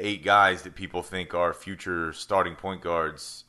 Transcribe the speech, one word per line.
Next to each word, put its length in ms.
eight 180
guys 400
that 120
people 280
think 300
are 200
future 600
starting 420
point 260
guards, 680